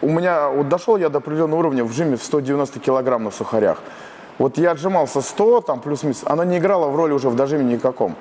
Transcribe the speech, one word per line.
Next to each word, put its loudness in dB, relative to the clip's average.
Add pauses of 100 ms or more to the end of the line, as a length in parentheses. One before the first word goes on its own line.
У 0
меня 2
вот 0
дошёл 2
я 2
до -2
определённого 0
уровня 0
в -4
жиме 0
в -4
сто -2
девяносто -2
килограмм 0
на -6
сухарях. 0 (580)
Вот 0
я 4
отжимался -2
сто, 2
там -4
плюс-минус, -4
она 2
не 2
играла 2
в -2
роли 2
уже 0
в 0
дожиме 0
никаком. 0